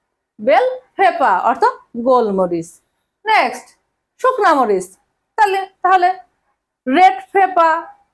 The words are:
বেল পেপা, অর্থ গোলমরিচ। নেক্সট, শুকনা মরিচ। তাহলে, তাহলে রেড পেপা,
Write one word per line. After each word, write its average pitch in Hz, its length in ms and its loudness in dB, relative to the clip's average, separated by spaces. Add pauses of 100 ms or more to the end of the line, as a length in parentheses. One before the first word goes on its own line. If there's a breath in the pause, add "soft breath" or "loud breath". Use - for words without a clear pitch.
(420)
বেল 302 240 2 (300)
পেপা, 330 440 0
অর্থ 240 240 -2 (340)
গোলমরিচ। 196 720 -2 (560)
নেক্সট, 381 420 -2 (540)
শুকনা 415 320 0
মরিচ। 208 340 -2 (480)
তাহলে, 381 320 -2 (140)
তাহলে 359 280 2 (800)
রেড 370 300 4 (140)
পেপা, 370 380 0 (440)